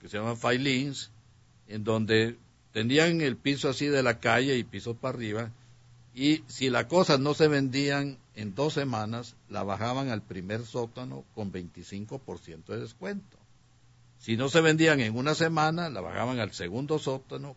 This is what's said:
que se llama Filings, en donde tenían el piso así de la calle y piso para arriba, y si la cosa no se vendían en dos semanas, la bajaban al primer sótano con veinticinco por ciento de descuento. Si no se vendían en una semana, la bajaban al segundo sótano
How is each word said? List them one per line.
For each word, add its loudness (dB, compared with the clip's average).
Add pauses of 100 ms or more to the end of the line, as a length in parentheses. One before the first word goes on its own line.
que -18
se -6
llama -2
Filings, 0 (560)
en -8
donde 2 (360)
tenían 4
el 0
piso 0
así -2
de 2
la 2
calle 2
y 0
piso -8
para -6
arriba, -6 (640)
y 2
si -2
la 2
cosa 4
no 2
se 6
vendían 0 (180)
en -8
dos 0
semanas, -4 (160)
la -4
bajaban -2
al -4
primer -6
sótano -8 (100)
con -6
veinticinco -12
por -12
ciento -16
de -6
descuento. -12 (840)
Si -4
no 0
se 6
vendían 6
en 0
una 0
semana, 0
la -6
bajaban -2
al -2
segundo -4
sótano -6